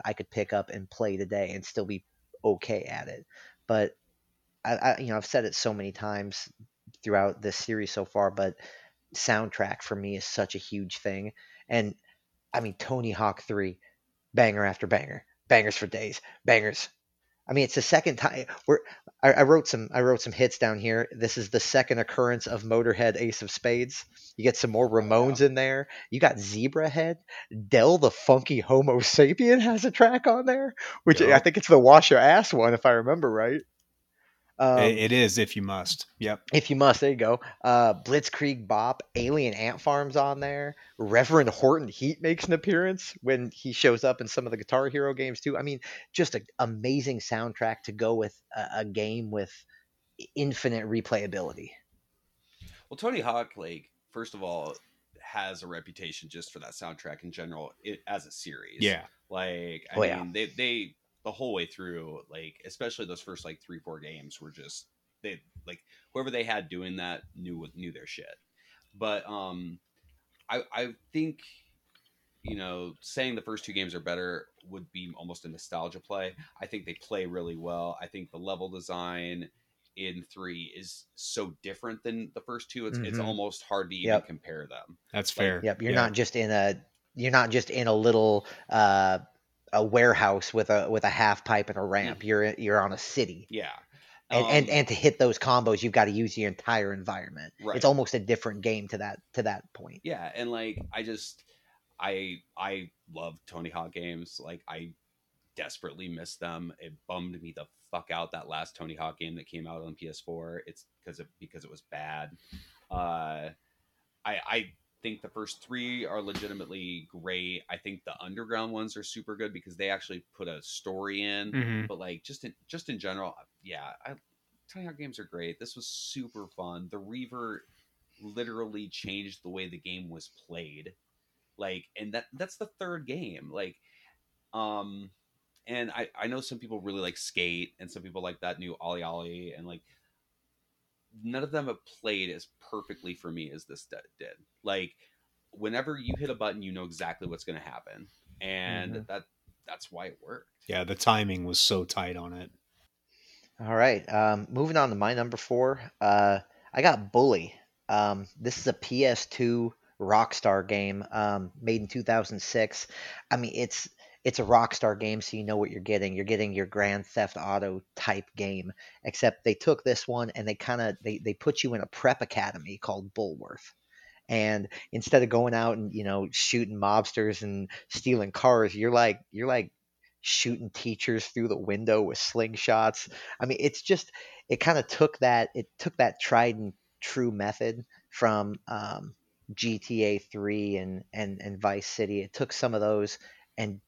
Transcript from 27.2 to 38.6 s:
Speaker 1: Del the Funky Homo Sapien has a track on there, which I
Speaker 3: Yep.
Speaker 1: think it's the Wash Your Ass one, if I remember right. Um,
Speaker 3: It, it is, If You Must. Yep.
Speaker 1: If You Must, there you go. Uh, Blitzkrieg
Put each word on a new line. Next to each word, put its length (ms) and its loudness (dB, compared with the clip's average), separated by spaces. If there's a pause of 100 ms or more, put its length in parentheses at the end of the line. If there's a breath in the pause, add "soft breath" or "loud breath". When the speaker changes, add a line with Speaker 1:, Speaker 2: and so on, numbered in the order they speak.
Speaker 1:
Del 280 10
the 140 8
Funky 500 6
Homo 400 6
Sapien 640 8
has 240 2
a 40 2
track 360 8
on 180 4
there, 300 0 (300 loud breath)
which 180 10
I 60 8
Speaker 3:
Yep. 160 10
Speaker 1:
think 120 4
it's 120 -2
the 100 12
Wash 320 12
Your 100 10
Ass 320 8
one, 220 6
if 100 2
I 60 10
remember 400 4
right. 320 0 (960)
Um, 200 8
Speaker 3:
It, 180 6
it 140 4
is, 260 6
If 160 2
You 80 -2
Must. 440 -4 (120)
Yep. 220 -2 (120)
Speaker 1:
If 160 4
You 60 2
Must, 260 8
there 100 4
you 60 0
go. 220 2 (240 loud breath)
Uh, 320 6
Blitzkrieg 720 -2